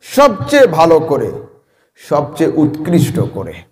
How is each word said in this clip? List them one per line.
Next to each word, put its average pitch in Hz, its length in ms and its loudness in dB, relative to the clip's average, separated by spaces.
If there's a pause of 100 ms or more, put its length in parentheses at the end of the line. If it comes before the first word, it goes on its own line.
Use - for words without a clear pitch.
সবচেয়ে 269 640 2
ভালো 160 340 4
করে, 127 320 -4 (760)
সবচেয়ে 147 480 -2
উৎকৃষ্ট 156 640 0 (140)
করে। 87 180 -12 (200)